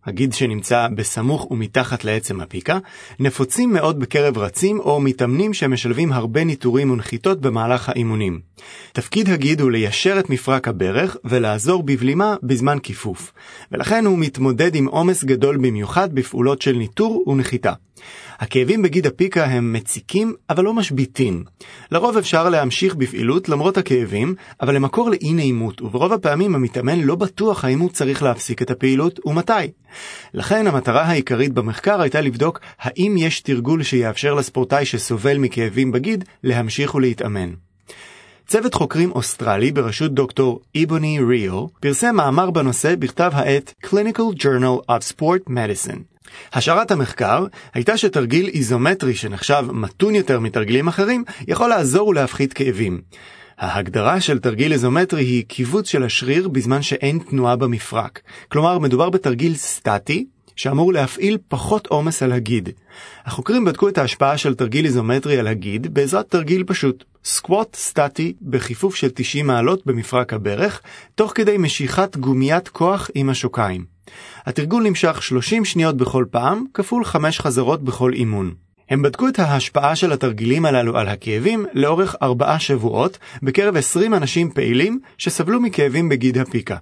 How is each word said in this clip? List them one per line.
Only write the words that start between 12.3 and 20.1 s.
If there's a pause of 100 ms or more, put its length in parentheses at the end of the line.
בזמן
כיפוף, (400)
ולכן
הוא
מתמודד
עם
עומס
גדול
במיוחד
בפעולות
של
ניטור
ונחיתה. (680)
הכאבים
בגיד
הפיקה
הם
מציקים, (160)